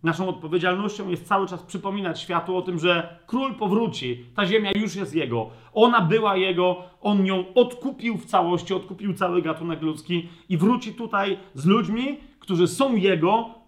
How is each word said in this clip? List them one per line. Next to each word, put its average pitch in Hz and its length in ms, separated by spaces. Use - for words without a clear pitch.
Naszą 165 260
odpowiedzialnością 185 800
jest 170 180
cały 196 200
czas 180 160
przypominać 190 580
światu 180 360
o 180 40
tym, 180 180
że 170 480
Król 262 280
powróci, 180 680
ta 202 100
ziemia 202 300
już 202 200
jest 185 200
Jego, 117 340
ona 233 280
była 202 360
Jego, 180 460
On 202 240
ją 185 280
odkupił 233 640
w - 80
całości, 175 480
odkupił 185 400
cały 180 280
gatunek 160 400
ludzki 165 480
i 180 80
wróci 220 360
tutaj 202 440
z 135 120
ludźmi, 220 520
którzy 175 280
są 254 280
Jego 190 540